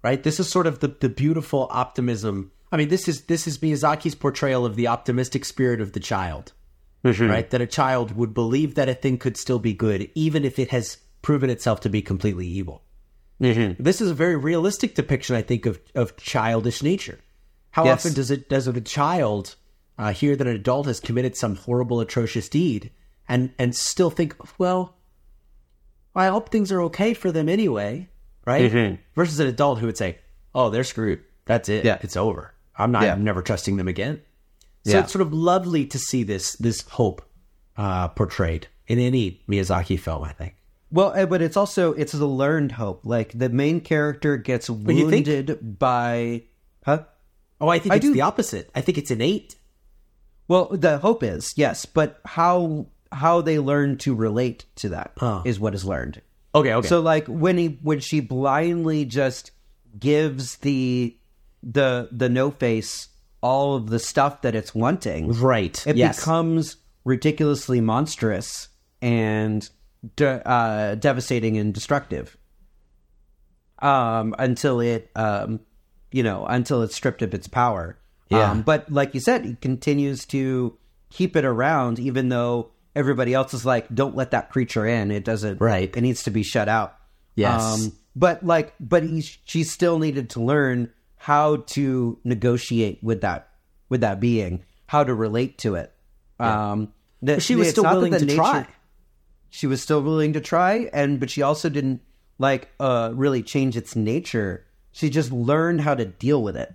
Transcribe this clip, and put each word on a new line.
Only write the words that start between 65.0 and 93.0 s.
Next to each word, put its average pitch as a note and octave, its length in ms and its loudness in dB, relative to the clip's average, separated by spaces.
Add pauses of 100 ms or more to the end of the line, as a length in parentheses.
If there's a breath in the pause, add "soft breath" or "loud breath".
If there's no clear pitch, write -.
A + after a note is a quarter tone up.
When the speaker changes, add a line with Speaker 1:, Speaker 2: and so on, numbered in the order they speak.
Speaker 1:
Right, A#2 520 0
Speaker 2:
it D3 120 2
Speaker 1:
yes. D#3 220 2
Speaker 2:
becomes E3 580 0 (260)
ridiculously C#3 760 0
monstrous A2+ 880 -2 (340)
and G#2+ 640 0 (460)
de-, C3+ 340 0
uh, G#2+ 460 0
devastating A#2+ 600 0
and G#2+ 140 0
destructive. G2+ 680 -4 (1400)
Um, A2+ 600 2
until B2+ 400 2
it, A#2 360 0
um, G#2+ 440 -2 (520)
you C3 120 0
know, G2+ 240 -2
until B2 340 0
it's A2 140 -2
stripped - 260 -2
of G2+ 120 -4
its F#2 140 -8
power. G2+ 520 0 (300)
Speaker 1:
Yeah. A2 220 4
Speaker 2:
Um, A2 100 0
but D3+ 300 2
like C#3 220 2
you C3 60 -2
said, A3+ 260 2
he A#2 100 -6
continues C#3 720 -2
to C3 500 -2 (320)
keep F#3 260 -2
it D#3 100 4
around, B2 540 0
even B2+ 300 -2
though A#2+ 420 -2 (240)
everybody C3 380 0
else C3 200 0
is A#2+ 120 -6
like, A#2+ 280 0
"Don't C3+ 220 0
let C3 160 -2
that - 180 -2
creature A#2 380 0
in. A2 240 0
It G#2 140 -4
doesn't, G#2+ 340 -2
Speaker 1:
Right. G2 360 2
Speaker 2:
it A#2+ 60 0
needs B2 220 0
to A2 80 -2
be G#2+ 100 0
shut G#2 280 0
out." A2 260 0 (400)
Speaker 1:
Yes. A2+ 260 2
Speaker 2:
Um, A2 300 -2 (240)
but E3+ 300 2
like, E3 340 2
but D#3+ 240 2
he, D#3+ 180 -4
she - 420 -4
still E3 360 0
needed C#3 320 -2
to A#2 100 -6
learn B2+ 480 2 (280)
how D3+ 400 2
to B2+ 680 -2
negotiate A#2+ 800 0